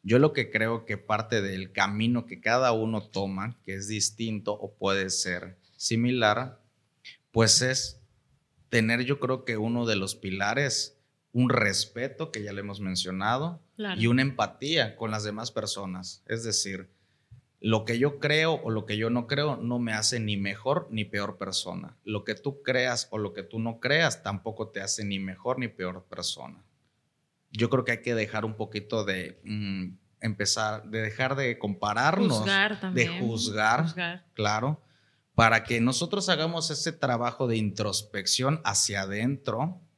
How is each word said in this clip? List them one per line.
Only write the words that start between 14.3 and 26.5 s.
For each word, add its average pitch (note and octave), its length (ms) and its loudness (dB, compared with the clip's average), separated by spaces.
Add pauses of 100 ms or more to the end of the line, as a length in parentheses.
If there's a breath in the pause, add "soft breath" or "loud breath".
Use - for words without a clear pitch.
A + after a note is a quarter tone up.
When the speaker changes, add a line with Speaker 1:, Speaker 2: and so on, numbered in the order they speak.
Speaker 1:
con A2+ 160 -4
las G#2+ 140 -4
demás G#2+ 260 -6
personas. F#2+ 800 -6
Es A2+ 160 -4
decir, G2 460 -4 (680 soft breath)
lo A2 260 2
que A#2 140 -2
yo C#3 220 0
creo D#3 420 2
o - 80 -4
lo G#2+ 160 -2
que G#2+ 100 -2
yo A2 140 0
no A#2+ 160 0
creo C#3+ 300 0
no A#2+ 240 -2
me A#2 140 -2
hace A2 260 0
ni G#2+ 160 0
mejor G2+ 560 -2
ni A2 120 -2
peor G2+ 340 -4
persona. F#2 680 -6
Lo G#2 180 -4
que G#2+ 140 -4
tú - 260 -6
creas B2 480 0
o G#2+ 80 -6
lo G#2 140 -4
que G2 100 -10
tú A2 160 -8
no A2+ 220 -4
creas D3+ 420 2
tampoco G#2+ 460 -4
te - 120 -8
hace G2 240 -4
ni G2 140 -2
mejor G2 400 -4
ni B2 80 -2
peor F2+ 380 -8
persona. - 580 -8 (880)